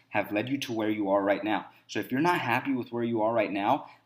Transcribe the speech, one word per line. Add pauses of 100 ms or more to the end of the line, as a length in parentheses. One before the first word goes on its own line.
(100)
have
led
you
to
where
you
are
right
now. (220)
So
if
you're
not
happy
with
where
you
are
right
now, (180)